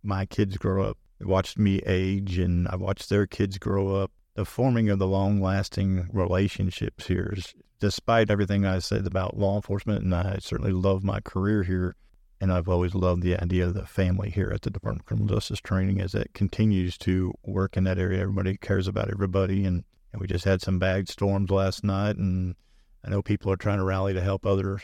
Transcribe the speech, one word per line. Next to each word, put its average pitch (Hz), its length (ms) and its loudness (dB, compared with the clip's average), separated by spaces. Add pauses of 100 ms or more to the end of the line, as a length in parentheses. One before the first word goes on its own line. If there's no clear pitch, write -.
my 98 240 -2
kids 98 300 0
grow 95 280 0
up. 107 120 -4 (220)
They - 60 -10
watched 95 320 0
me 98 300 4
age, 95 500 0
and 90 300 2
I've 92 120 -4
watched 95 300 -4
their 101 160 4
kids 98 320 -4
grow 98 380 0
up. 98 160 0 (240)
The 101 100 -2
forming 117 440 2
of 98 100 2
the 95 80 2
long-lasting 95 1040 0
relationships 95 920 -2
here 92 280 0
is, - 200 -10 (240)
despite 110 500 2
everything 101 340 2
I 95 140 2
said 98 300 -2
about 92 300 -2
law 101 180 2
enforcement, 101 480 -2
and 92 100 2
I 95 260 -2
certainly 107 320 -4
love 95 320 2
my 104 160 0
career 101 440 0
here, 90 320 0 (440)
and 95 140 2
I've 90 160 0
always 90 240 2
loved 90 300 2
the 90 140 2
idea 90 280 2
of 90 80 0
the 95 140 -6
family 95 420 0
here 98 240 -2
at 101 80 -4
the - 80 -6
Department 107 320 -6
of - 60 -20
Criminal 107 280 0
Justice 104 240 -4
Training, 95 400 0
as 92 140 -4
it 101 200 -2
continues 95 680 0
to 92 340 0 (100)
work 95 320 -2
in 95 100 2
that 92 120 0
area. 92 240 0
Everybody 95 340 -2
cares 95 320 0
about 101 220 -2
everybody, 98 560 0
and, 87 180 0 (300)
and 98 80 -8
we 95 60 -6
just 92 180 -2
had 95 160 2
some 95 160 0
bad 92 320 0
storms 98 400 0
last 95 340 0
night, 101 340 0
and 92 380 -2 (500)
I 98 60 -6
know 98 100 0
people 101 300 0
are 95 40 2
trying 101 220 -2
to 95 60 0
rally 95 300 0
to 92 80 0
help 98 260 0
other 98 360 0